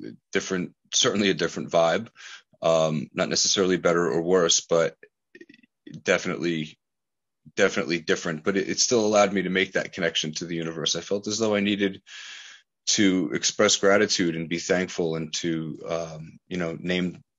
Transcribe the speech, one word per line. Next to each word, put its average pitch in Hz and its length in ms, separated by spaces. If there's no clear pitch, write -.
different, 92 400
certainly 98 380
a 90 40
different 82 360
vibe. 85 380
Um, 80 540
not 90 140
necessarily 92 480
better 85 340
or 78 120
worse, 87 380
but 82 360
definitely, 85 760
definitely 87 460
different. 85 420
But 98 140
it, 95 120
it - 120
still 113 260
allowed 104 260
me 98 100
to 90 80
make 92 220
that 80 200
connection 82 420
to 85 120
the 85 100
universe. 82 400
I 82 40
felt 101 280
as 104 100
though 107 160
I 104 60
needed 101 420
to 92 440
express - 440
gratitude 101 580
and 82 140
be 82 100
thankful 90 560
and 80 200
to, 80 440
um, 80 600
you 92 80
know, 82 220
name 90 440